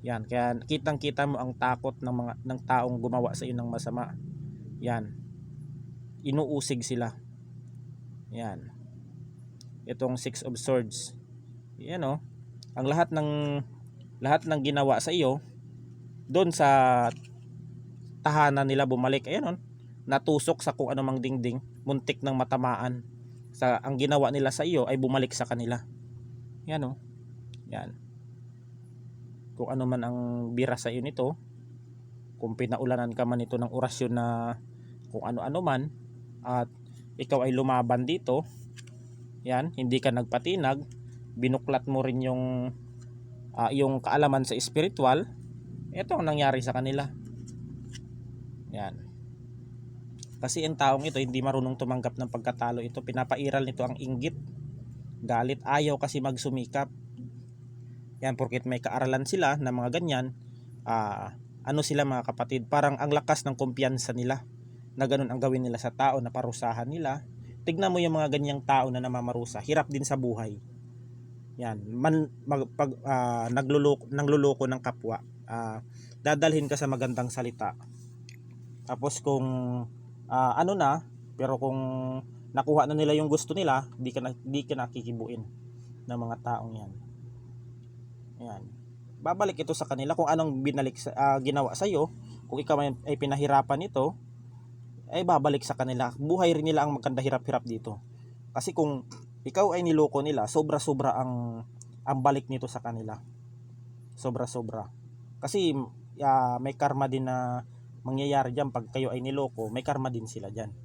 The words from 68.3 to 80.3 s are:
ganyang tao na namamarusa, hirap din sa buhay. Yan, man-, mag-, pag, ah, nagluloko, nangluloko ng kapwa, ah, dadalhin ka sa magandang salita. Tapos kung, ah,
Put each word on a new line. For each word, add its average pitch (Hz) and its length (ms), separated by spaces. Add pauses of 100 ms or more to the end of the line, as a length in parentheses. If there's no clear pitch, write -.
ganyang 143 320
tao 131 240
na 127 120
namamarusa, 120 600
hirap 147 280
din 139 160
sa 139 120
buhay. 113 400 (1040)
Yan, 107 240
man-, 143 480 (120)
mag-, 135 280
pag, 139 200 (120)
ah, 123 440
nagluloko, 135 600
nangluloko 143 600
ng 131 120
kapwa, 120 400 (240)
ah, 113 360 (400)
dadalhin 151 480
ka 143 80
sa 139 120
magandang 123 400
salita. 117 480 (1080)
Tapos 127 360
kung, 135 240 (840)
ah, 127 280